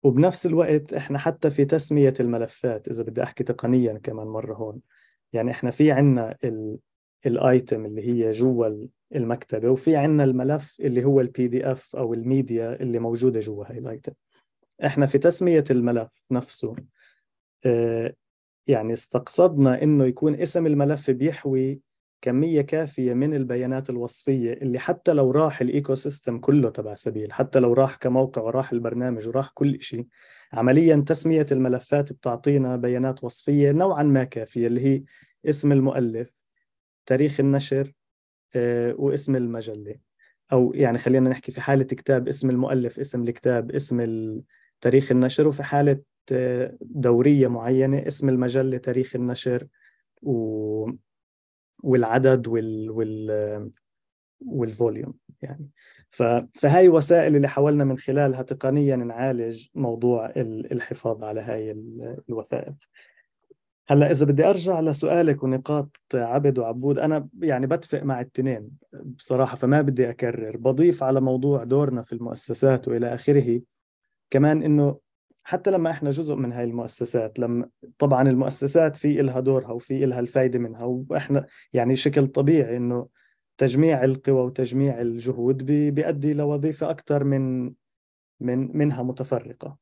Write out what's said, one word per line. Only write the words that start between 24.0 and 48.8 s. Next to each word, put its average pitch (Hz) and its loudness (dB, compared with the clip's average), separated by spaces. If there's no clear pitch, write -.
اللي 127 -4
حتى - 0
لو 135 4
راح 147 2
الإيكو 135 0
سيستم 131 -6
كله 135 4
تبع 104 -10
سبيل، 107 -8
حتى 135 0
لو 120 4
راح 135 2
كموقع 131 0
وراح 123 -4
البرنامج 117 -4
وراح 135 -4
كل 143 0
إشي، 120 -10
عمليًا 143 6
تسمية 160 2
الملفات 131 0
بتعطينا 127 0
بيانات 123 -2
وصفية 143 2
نوعًا 165 2
ما 139 4
كافية، 117 -4
اللي 120 0
هي 139 2
اسم 147 2
المؤلف، 123 0
تاريخ 143 2
النشر، 139 0
آه، 120 -2
واسم 139 -2
المجلة. 110 -8
أو 127 4
يعني 123 2
خلينا 131 2
نحكي - -6
في - -12
حالة 139 2
كتاب 131 -2
اسم 139 -2
المؤلف، 127 -2
اسم 123 -6
الكتاب، 120 -2
اسم 123 -4
ال-، 113 -6
تاريخ 135 4
النشر، 127 4
وفي 143 -2
حالة، 143 2
آه، 127 -2
دورية 131 4
معينة 131 0
اسم - -2
المجلة، 127 0
تاريخ 127 -4